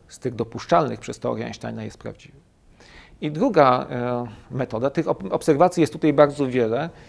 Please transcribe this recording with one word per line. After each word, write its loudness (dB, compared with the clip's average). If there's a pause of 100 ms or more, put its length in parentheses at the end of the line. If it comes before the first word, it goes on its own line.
z -20
tych -6
dopuszczalnych 0
przez -12
teorię -4
Einsteina -10
jest -12
prawdziwy. -16 (840)
I -4
druga, 4
e, -4 (240)
metoda, -2
tych -2
ob-, -4
obserwacji 4
jest 2
tutaj 2
bardzo 0
wiele, -2 (200)